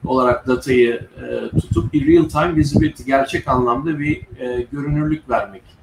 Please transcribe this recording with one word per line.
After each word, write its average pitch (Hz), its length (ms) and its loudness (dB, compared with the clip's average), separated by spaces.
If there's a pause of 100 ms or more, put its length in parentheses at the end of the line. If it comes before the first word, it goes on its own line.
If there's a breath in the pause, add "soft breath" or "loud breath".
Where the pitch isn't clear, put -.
olarak 127 420 2
datayı, 123 600 2 (100)
e, - 420 -4
tutup - 340 -2
bir 143 140 0
real 165 160 6
time 156 320 0
visibility, 147 480 2
gerçek 135 440 -2
anlamda 135 520 0
bir, 147 220 -2 (180)
e, 123 320 -6
görünürlük 147 580 -2
vermek 101 320 -4 (220)